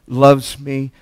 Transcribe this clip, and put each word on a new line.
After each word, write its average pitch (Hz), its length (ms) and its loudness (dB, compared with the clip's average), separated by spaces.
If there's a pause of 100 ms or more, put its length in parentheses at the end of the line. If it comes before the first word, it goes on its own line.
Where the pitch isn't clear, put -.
loves 135 540 0
me 135 420 -8